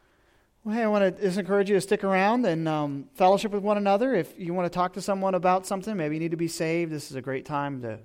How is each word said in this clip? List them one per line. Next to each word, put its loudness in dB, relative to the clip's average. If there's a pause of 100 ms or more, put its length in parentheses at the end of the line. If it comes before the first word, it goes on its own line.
(680)
Well, -2
hey, 0
I 2
wanna 4
just -2
encourage 2
you 4
to 2
stick 0
around 2
and, 0
um, -2
fellowship 4
with -2
one 2
another. 2
If -2
you -6
wanna 0
talk -2
to -10
someone 0
about 2
something, -4
maybe -2
you -4
need -4
to -2
be -2
saved, -2
this -8
is -12
a -8
great -6
time -6
to, -8